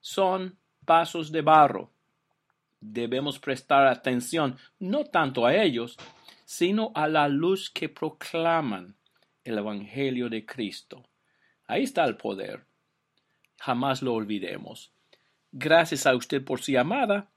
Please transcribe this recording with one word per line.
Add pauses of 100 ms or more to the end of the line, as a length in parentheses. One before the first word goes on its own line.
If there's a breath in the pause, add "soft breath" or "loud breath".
Son (260)
vasos
de
barro. (880)
Debemos
prestar
atención (220 loud breath)
no
tanto
a
ellos, (480 loud breath)
sino
a
la
luz
que
proclaman, (500)
el
evangelio
de
Cristo. (640)
Ahí
está
el
poder. (960)
Jamás
lo
olvidemos. (580)
Gracias
a
usted
por
su
llamada. (100)